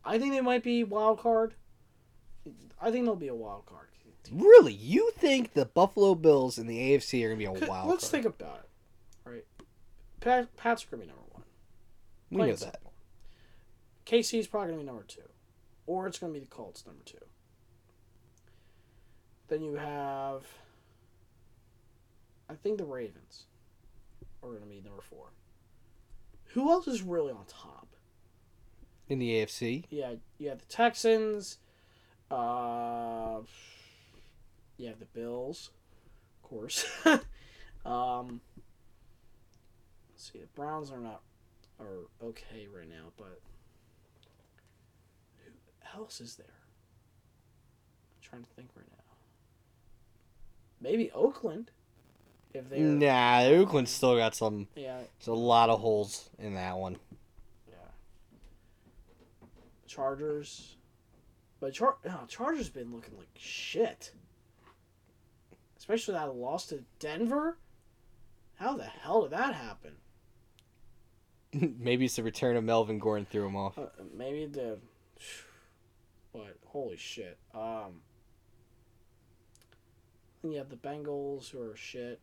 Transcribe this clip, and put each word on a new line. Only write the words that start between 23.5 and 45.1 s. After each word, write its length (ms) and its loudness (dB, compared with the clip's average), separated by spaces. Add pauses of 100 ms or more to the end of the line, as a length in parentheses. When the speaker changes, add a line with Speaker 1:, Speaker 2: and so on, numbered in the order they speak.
Speaker 1:
are 80 -16
gonna 160 -16
be 140 -20
number 200 -18
four. 300 -20 (1200)
Who 180 0
else 160 2
is 140 -4
really 300 -2
on 160 -14
top? 400 -20 (1200)
Speaker 2:
In 100 -4
the 220 0
A 40 2
F 60 -6
C? 400 -6
Speaker 1:
Yeah, 240 -8 (240)
you 120 -8
have 100 -12
the 60 -20
Texans. 920 0 (720)
Uh, 1120 -6 (1400)
you 100 -14
have 120 -16
the 60 -20
Bills, 640 -10 (720)
of 60 -20
course. 360 -6 (200)
<laughs> 0 - (800)
Um, 560 -6 (1700)
let's 200 -20
see, 80 -20
the 140 -20
Browns 380 -10
are 80 -16
not, 220 -14 (580)
are 220 -16 (200)
okay 500 -16
right 160 -20
now, 180 -20 (120)
but 220 -20 (2500)